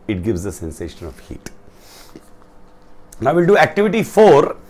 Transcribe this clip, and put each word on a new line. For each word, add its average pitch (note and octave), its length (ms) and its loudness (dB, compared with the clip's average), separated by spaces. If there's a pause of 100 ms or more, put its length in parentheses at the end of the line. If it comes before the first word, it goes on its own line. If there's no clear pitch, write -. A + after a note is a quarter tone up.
it F#2+ 160 -6
gives F2+ 220 -4
the G2 80 -8
sensation E2 560 -14
of C#2+ 100 -18
heat. - 320 -18 (1700)
Now C3 120 -2
we'll F3 140 0
do G3 100 4
activity G3+ 460 0
four, F#3+ 540 4 (120)